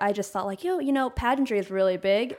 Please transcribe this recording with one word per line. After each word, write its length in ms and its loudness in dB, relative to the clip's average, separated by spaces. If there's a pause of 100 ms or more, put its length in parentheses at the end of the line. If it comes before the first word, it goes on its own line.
I 100 2
just 220 -4
thought, 140 -2
like, 180 -6
yo, 140 0
you 120 0
know, 200 2
pageantry 480 0
is 120 -2
really 240 2
big 440 0